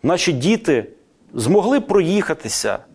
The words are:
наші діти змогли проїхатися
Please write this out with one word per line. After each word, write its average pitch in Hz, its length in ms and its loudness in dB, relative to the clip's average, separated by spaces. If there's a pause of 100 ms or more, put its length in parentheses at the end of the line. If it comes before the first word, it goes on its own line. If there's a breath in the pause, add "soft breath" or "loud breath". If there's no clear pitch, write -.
наші 175 300 0
діти 147 520 0 (480)
змогли 196 480 2
проїхатися 165 960 -2 (180)